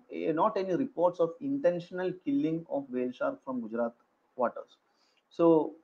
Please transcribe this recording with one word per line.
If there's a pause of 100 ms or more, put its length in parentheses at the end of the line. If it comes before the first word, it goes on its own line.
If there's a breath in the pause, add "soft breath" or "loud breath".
(120)
eh,
not
any
reports
of (100)
intentional (120)
killing
of
whale
shark
from
Gujarat (440)
waters. (520)
So